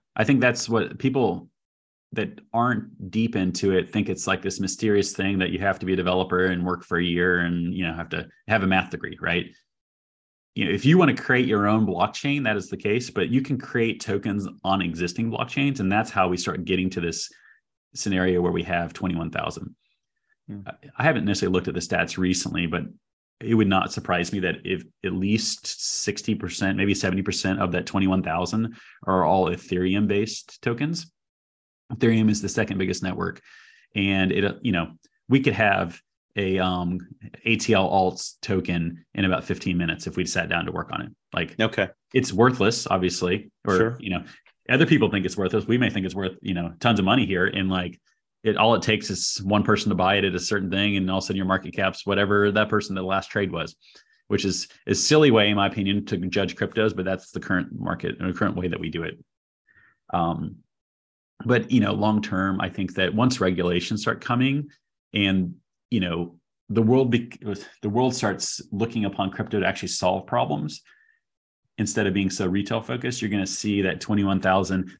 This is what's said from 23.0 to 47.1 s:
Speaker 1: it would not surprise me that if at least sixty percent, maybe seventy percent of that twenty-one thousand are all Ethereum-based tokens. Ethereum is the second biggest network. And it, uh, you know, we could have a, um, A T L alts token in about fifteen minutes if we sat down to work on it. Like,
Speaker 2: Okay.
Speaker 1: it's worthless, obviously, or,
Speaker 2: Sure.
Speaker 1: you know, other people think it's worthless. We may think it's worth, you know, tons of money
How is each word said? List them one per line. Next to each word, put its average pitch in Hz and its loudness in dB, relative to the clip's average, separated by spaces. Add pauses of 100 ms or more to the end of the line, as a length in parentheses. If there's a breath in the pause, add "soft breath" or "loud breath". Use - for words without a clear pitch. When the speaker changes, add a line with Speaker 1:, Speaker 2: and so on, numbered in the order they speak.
Speaker 1:
it 113 0
would 107 6
not 95 2
surprise 87 -2
me 101 -2
that 85 0
if 92 -4 (220)
at 90 -4
least 101 -2
sixty - -4
percent, 95 -2
maybe 98 2
seventy 95 0
percent 95 -2
of 92 0
that 87 -2
twenty-one 95 2
thousand 90 -2 (320 loud breath)
are 92 4
all 92 4
Ethereum-based 98 -2
tokens. 143 -4 (840)
Ethereum 113 4
is 104 0
the 98 -4
second 98 -2
biggest 92 -2
network. 90 -6 (540 soft breath)
And 98 2
it, 98 2
uh, 101 0
you 117 0
know, 82 -2 (360)
we 131 6
could 131 2
have 98 2 (380)
a, 95 2
um, 90 0 (460)
A 113 2
T 113 0
L 95 4
alts 92 0
token 87 -2 (120)
in 98 0
about 92 2
fifteen 90 -2
minutes 85 -2
if 85 -8
we 90 -2
sat 85 -2
down 85 -2
to 87 -6
work 85 -8
on - -6
it. - -10 (220)
Like, - -4
Speaker 2:
Okay. 104 2 (240)
Speaker 1:
it's 127 2
worthless, 110 4
obviously, 92 0 (140)
or, 98 2
Speaker 2:
Sure. 113 2
Speaker 1:
you 107 -8
know, 85 -4 (460 loud breath)
other 139 4
people 113 6
think 98 0
it's 90 -4
worthless. 101 0
We 120 2
may 120 2
think 98 -2
it's 90 -6
worth, 95 -4
you 98 -4
know, 85 -4
tons 113 4
of 95 2
money 113 4